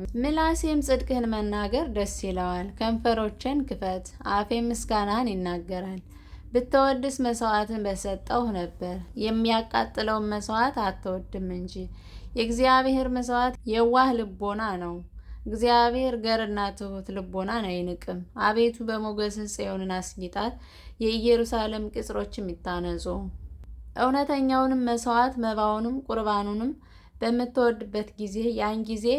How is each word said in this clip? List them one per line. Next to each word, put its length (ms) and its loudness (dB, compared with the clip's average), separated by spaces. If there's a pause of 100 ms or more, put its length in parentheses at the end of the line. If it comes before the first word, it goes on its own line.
(160)
ምላሴም 640 2
ጽድቅህን 460 2
መናገር 640 0
ደስ 320 -2
ይለዋል። 520 -2
ከንፈሮቼን 920 0
ክፈት፣ 400 -4 (240)
አፌም 380 0
ምስጋናህን 640 0
ይናገራል። 720 -4 (480)
ብትወድስ 720 4
መሥዋዕትን 640 0
በሰጠሁ 680 -2
ነበር፣ 440 -4 (260)
የሚያቃጥለውን 1080 2
መሥዋዕት 500 0
አትወድም 720 -4
እንጂ። 240 -8 (580)
የእግዚአብሔር 760 4
መሥዋዕት 460 0 (120)
የዋህ 460 6
ልቦና 500 -2 (140)
ነው። 180 -6 (480)
እግዚአብሔር 720 4
ገርና 420 0 (120)
ትሑት 380 -8
ልቦናን 560 -4
አይንቅም። 540 -4 (180)
አቤቱ 480 4
በሞገስህ 640 -2
ጽዮንን 420 -4
አስጊጣት፣ 640 -4 (460)
የኢየሩሳሌም 920 2
ቅጽሮችም 600 -6
ይታነጹ። 560 -4 (880)
እውነተኛውንም 920 2
መሥዋዕት 520 2
መባውንም 640 0
ቁርባኑንም 680 0 (440)
በምትወድበት 1000 0
ጊዜ፣ 200 -6 (180)
ያን 300 0
ጊዜ 240 -2 (120)